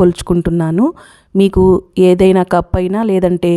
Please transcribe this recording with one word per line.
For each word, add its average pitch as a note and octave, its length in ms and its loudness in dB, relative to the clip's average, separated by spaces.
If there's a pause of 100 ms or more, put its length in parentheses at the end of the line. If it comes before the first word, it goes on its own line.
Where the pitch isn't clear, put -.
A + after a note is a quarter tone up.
కొలుచుకుంటున్నాను. F3 840 -2 (560)
మీకు F#3 220 0 (440)
ఏదైనా F#3 360 2 (100)
కప్ F3 260 -2
అయినా F#3+ 300 -4
లేదంటే F3 460 0